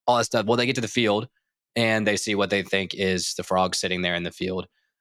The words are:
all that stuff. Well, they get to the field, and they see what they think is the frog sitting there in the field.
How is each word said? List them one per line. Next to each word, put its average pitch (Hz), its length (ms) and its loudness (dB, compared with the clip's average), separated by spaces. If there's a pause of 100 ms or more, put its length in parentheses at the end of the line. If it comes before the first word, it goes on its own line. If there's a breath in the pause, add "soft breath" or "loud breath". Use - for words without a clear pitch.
all 120 100 4
that 117 60 2
stuff. 110 240 0
Well, 117 100 4
they 123 80 2
get 127 100 0
to 127 60 -4
the - 60 -2
field, 110 400 0 (480)
and 110 320 2
they 101 100 4
see 107 160 -2
what 98 160 2
they 98 140 2
think 95 320 -2
is 92 400 -2
the 92 80 -6
frog 92 320 0
sitting 90 260 -2
there 87 140 0
in 85 80 -4
the 87 80 -6
field. 92 340 -6 (360)